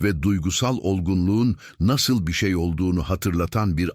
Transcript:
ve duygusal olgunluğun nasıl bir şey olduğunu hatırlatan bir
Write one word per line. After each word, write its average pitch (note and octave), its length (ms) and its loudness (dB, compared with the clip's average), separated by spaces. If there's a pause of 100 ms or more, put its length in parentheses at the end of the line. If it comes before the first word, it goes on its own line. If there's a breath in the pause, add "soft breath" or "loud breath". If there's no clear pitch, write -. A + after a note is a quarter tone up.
ve F2+ 200 0
duygusal G2+ 540 0
olgunluğun F#2+ 800 0 (220 loud breath)
nasıl A#2 480 2
bir E2+ 60 -2
şey F#2+ 220 0
olduğunu F2 480 0
hatırlatan F2+ 720 0
bir F2 180 0